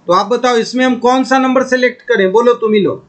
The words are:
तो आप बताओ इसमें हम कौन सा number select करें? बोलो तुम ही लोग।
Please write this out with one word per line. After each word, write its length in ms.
तो 60
आप 160
बताओ 300
इसमें 260
हम 140
कौन 260
सा 140
number 280
select 380
करें? 280
बोलो 220
तुम 180
ही 80
लोग। 280